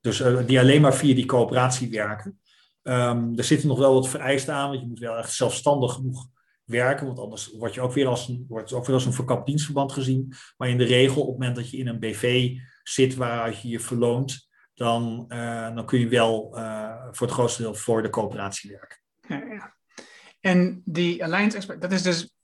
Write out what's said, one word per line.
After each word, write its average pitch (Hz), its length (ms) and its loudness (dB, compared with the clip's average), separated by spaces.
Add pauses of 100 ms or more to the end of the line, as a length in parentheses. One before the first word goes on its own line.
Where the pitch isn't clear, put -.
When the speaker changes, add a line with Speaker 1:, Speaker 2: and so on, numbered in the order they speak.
Speaker 1:
Dus, 117 200 -2
eh, 123 260 2
die 127 120 6
alleen 135 220 8
maar 139 140 6
via 139 200 4
die 120 120 0
coöperatie 123 640 2
werken. 107 500 -6 (420)
Ehm, 120 540 0
er 120 80 -2
zitten 143 240 2
nog 127 100 2
wel 135 160 6
wat 131 140 4
vereisten 139 460 -2
aan, 139 140 -2
want 135 120 -6
je 123 60 -10
moet 120 120 -12
wel 113 180 -6
echt 113 160 -6
zelfstandig 127 600 0
genoeg 131 340 -8 (380)
werken, 127 420 -2
want 127 120 -8
anders 107 400 -12
word 113 160 -6
je 127 60 -8
ook 127 120 -2
weer 139 140 2
als 123 220 -2
een, 123 200 -8
wordt 113 220 -10
het 127 80 -4
ook 123 80 -8
weer 131 80 2
als 127 120 2
een 127 60 0
verkapt 127 340 -2
dienstverband 143 460 -2
gezien. 131 420 -2 (220)
Maar 127 120 -4
in 123 100 2
de 123 60 6
regel, 131 380 4
op 127 60 -2
het 127 100 -6
moment 123 180 -2
dat 117 140 -8
je 131 60 -10
in 131 100 -4
een 113 120 -6
B 110 60 -8
V 123 480 2 (300)
zit 131 320 2
waaruit 117 460 -4
je 120 80 -10
je 117 120 -6
verloont, 120 720 -2 (220)
dan, 117 540 -2
eh, 117 460 -8
dan 113 120 -8
kun 131 120 2
je 120 100 2
wel, 113 480 2
eh, 113 540 -10
voor 120 160 -4
het 123 100 -4
grootste 120 260 0
deel 110 120 -6
voor 110 280 0
de 110 80 -2
coöperatie 101 600 -6
werken. - 280 -20 (300)
Speaker 2:
Ja, 139 260 -10
ja. - 200 -18 (680)
En 185 440 2
die 175 400 -2
alliance 202 320 0
expert, 190 240 -10
dat 180 120 -4
is 180 100 0
dus 170 300 -2 (120)